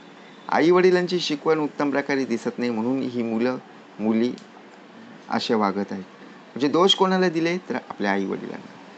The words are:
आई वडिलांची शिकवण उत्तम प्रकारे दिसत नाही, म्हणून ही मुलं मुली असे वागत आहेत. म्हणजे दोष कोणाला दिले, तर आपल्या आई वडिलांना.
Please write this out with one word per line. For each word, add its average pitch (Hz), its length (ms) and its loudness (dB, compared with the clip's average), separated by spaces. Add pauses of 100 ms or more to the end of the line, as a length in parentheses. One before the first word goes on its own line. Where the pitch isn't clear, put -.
(480)
आई 147 220 2
वडिलांची 180 480 4
शिकवण 160 400 0
उत्तम 147 320 -2
प्रकारे 139 340 -2
दिसत 117 340 -4
नाही, 120 120 -2
म्हणून 120 320 -2
ही 123 200 -4
मुलं 117 340 -2 (440)
मुली 113 320 0 (1000)
असे 113 240 -2
वागत 101 380 -2
आहेत. 98 100 -8 (440)
म्हणजे 135 220 -2
दोष 175 260 6
कोणाला 185 340 4
दिले, 165 280 0 (120)
तर - 60 -6
आपल्या - 380 -4
आई 98 120 0
वडिलांना. - 500 -8 (240)